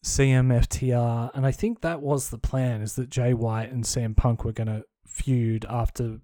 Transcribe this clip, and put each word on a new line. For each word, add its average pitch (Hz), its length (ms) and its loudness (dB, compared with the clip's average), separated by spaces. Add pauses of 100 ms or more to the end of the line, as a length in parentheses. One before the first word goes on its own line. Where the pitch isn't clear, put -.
C 135 260 2
M 127 220 6
F 117 180 4
T 127 240 0
R, 117 400 0
and 135 140 0
I 131 40 2
think 220 300 -2
that 165 220 -4
was 143 260 -2
the 120 80 -8
plan: 123 440 0
is 107 160 -6
that 127 120 -4
Jay 123 240 2
White 117 380 -2
and 123 120 -4
C 120 180 -2
M 110 120 -2
Punk 117 320 2
were 113 60 -2
gonna 110 320 -4 (240)
feud 113 600 0
after 117 560 -4